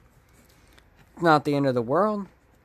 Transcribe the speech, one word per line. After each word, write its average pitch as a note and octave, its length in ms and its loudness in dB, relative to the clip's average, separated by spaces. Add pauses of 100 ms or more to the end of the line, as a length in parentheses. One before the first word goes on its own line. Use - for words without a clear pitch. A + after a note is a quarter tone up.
(1120)
It's - 80 -18
not D#3 240 2
the D3 80 0
end C#3+ 140 0
of B2+ 80 0
the B2 60 0
world. F#3+ 440 -2 (400)